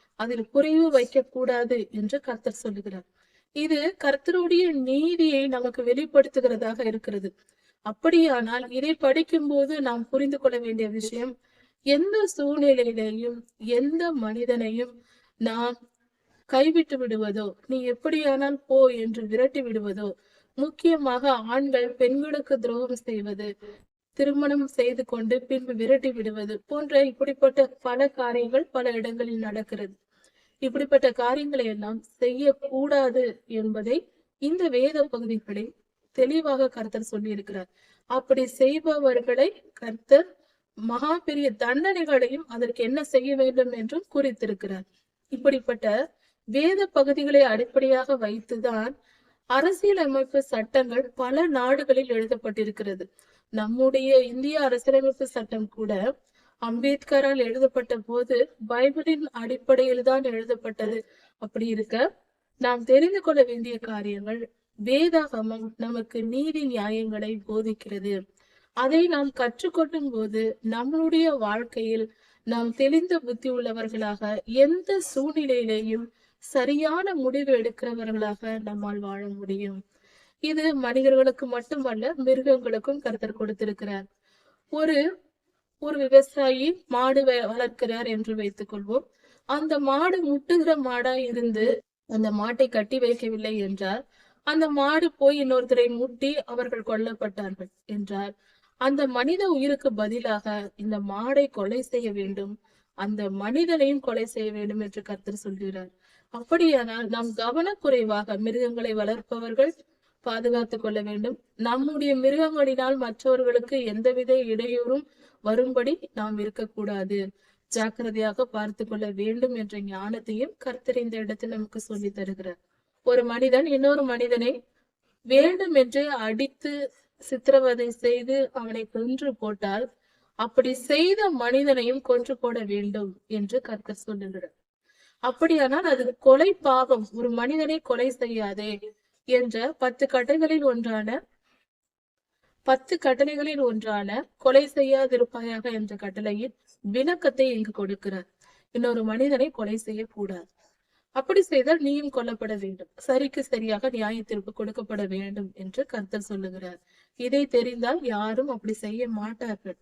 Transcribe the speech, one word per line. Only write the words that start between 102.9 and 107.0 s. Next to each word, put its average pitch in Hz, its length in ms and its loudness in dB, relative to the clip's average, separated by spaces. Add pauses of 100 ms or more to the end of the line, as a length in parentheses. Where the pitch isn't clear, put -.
அந்த 208 360 -4
மனிதனையும் 277 680 0
கொலை 233 240 -4
செய்ய 214 280 -6
வேண்டும் 208 280 -6
என்று 208 220 -10
கர்த்தர் 202 320 -12
சொல்கிறார். 190 560 -10 (400)
அப்படியானால், 240 760 0